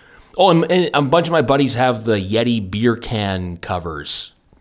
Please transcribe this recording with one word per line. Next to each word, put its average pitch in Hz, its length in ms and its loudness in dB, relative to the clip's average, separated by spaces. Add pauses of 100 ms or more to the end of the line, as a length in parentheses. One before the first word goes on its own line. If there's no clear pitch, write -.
(380)
Oh, 185 120 4
and, 165 220 4
and 180 220 2
a 147 80 2
bunch 160 260 2
of 165 40 -4
my 165 100 2
buddies 135 340 2
have 120 300 0
the 107 140 2
Yeti 113 400 0 (120)
beer 113 240 2
can 95 600 -4
covers, 82 760 -6 (280)